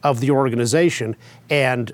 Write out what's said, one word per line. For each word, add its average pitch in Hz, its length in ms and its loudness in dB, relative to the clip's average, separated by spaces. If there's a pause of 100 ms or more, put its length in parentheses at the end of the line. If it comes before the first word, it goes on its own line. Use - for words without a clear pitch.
of 135 160 0
the 135 100 0
organization, 123 840 0 (340)
and 127 420 0